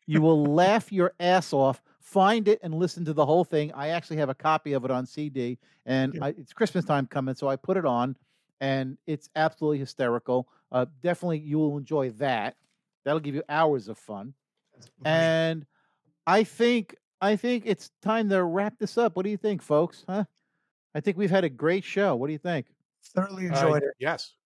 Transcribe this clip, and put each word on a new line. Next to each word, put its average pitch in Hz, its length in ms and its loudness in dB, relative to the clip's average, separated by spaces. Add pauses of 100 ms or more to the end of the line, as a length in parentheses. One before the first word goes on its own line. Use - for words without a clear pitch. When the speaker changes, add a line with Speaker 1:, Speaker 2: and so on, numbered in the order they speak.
Speaker 1:
You 156 160 2
will 156 220 6
Speaker 2:
<laughs> 147 100 2
Speaker 1:
laugh 196 380 4
your 185 260 0
ass 180 340 2
off. 135 300 2 (160)
Find 196 480 2
it 220 160 4
and 170 100 -8
listen 170 340 -2
to 160 80 -2
the 147 120 4
whole 165 160 4
thing. 151 300 -2
I 143 160 -6
actually 160 300 -4
have 143 100 0
a 131 60 -4
copy 156 400 0
of 127 100 -2
it 131 80 -2
on 127 140 -4
C 151 220 -8
D, 127 300 -6 (280)
and 131 280 0
Speaker 2:
Yeah. 139 120 -6
Speaker 1:
I, - 20 -2 (100)
it's 123 140 -20
Christmas 185 320 -2
time 143 240 0
coming, 131 260 -4
so 139 140 -4
I 135 80 -2
put 185 200 -2
it 175 100 -2
on, 127 280 0 (460)
and 135 360 -2 (120)
it's 151 260 -8
absolutely 156 460 0
hysterical. 127 640 -2 (240)
Uh, 127 160 0 (160)
definitely, 170 380 -2
you 151 180 -4
will 147 200 0
enjoy 135 320 -2
that. 117 440 -2 (500)
That'll 151 140 0
give 147 160 -8
you 143 140 -6
hours 147 400 0
of 110 100 -12
fun. 107 360 -14 (420)
Speaker 2:
That's - 100 -20 (140)
great. 151 100 -2
Speaker 1:
And 165 560 0 (600)
I 202 160 6
think, 240 500 0 (260)
I 202 140 2
think 233 320 -2
it's - 240 -4 (120)
time 220 260 0
to 190 160 2
wrap 196 340 -2
this - 180 -6
up. 226 200 2
What 185 80 -2
do 208 60 -4
you 208 60 -4
think, 208 260 -4
folks? 151 460 0
Huh? 190 180 -2 (680)
I 151 60 -6
think 185 160 -2
we've 190 140 0
had 190 120 4
a 165 60 2
great 156 360 -2
show. 196 320 0
What 127 100 -4
do 156 80 -4
you 147 40 -8
think? 165 280 -4 (480)
Speaker 2:
Thoroughly 185 340 -4
Speaker 3:
Uh, 160 80 -2
Speaker 2:
enjoyed 151 260 2
it. 139 160 -4
Speaker 3:
yes. 143 360 -6 (120)